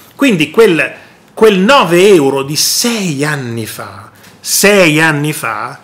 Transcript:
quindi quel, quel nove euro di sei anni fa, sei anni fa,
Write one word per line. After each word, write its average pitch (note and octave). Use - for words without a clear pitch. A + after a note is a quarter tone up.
quindi E3
quel, E3+
quel G#3
nove F#3+
euro C#3
di C#3+
sei F#3+
anni B2
fa, G#2
sei F#3
anni D3+
fa, A#2